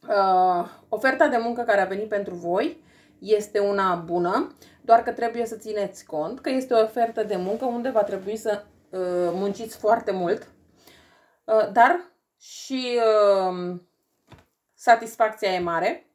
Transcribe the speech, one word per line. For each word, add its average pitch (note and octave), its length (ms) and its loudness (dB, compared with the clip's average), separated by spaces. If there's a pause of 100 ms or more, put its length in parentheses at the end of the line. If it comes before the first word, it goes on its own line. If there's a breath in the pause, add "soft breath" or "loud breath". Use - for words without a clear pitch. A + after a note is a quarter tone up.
Uh, F#3 600 2 (200 loud breath)
oferta C4+ 400 2
de C4 80 0
muncă A#3 260 -4
care G#3 180 2
a F#3+ 60 2
venit G3+ 220 -6
pentru G3 260 -6
voi F3+ 480 -4 (360 soft breath)
este G#3 400 -2
una G3 360 0
bună, F3 640 -2 (240 soft breath)
doar A3+ 220 6
că A#3 100 -6
trebuie A#3 340 -4
să A3 100 -10
țineți G#3 500 -8
cont D#3+ 340 -6
că - 100 -4
este C4 240 -2
o A3 80 6
ofertă A3+ 420 -2
de G3+ 120 -4
muncă G3+ 280 -4
unde A#3+ 260 -4
va A3 120 2
trebui G3 340 -6
să, G#3+ 280 -6 (260)
uh, F3+ 420 -2
munciți G3+ 440 -6
foarte A3+ 360 2
mult, F3+ 400 -4 (920 soft breath)
uh, G#3+ 280 2
dar C4+ 400 4 (260)
și, B3+ 600 -6
uh, F#3+ 800 2 (960)
satisfacția A3 760 2
e F3+ 60 0
mare. F3 560 -2